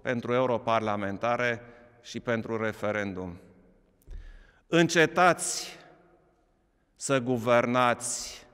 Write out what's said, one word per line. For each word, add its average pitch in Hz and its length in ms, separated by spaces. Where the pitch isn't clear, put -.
pentru 120 320
europarlamentare 113 1300
și - 180
pentru 113 440
referendum. 101 760
Încetați 170 1080
să 135 240
guvernați 120 1300